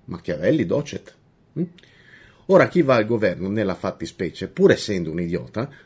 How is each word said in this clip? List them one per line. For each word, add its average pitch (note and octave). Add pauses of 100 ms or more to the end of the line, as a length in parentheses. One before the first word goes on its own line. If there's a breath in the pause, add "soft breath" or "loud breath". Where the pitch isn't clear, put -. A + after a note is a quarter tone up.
Machiavelli, F#2
Docet. - (440)
Mm? F3 (840 soft breath)
Ora, E3
chi F3
va C3+
al A2
governo, G2
nella G2+
fattispecie, -
pur F#3+
essendo F#2
un D#2+
idiota, F2 (180 loud breath)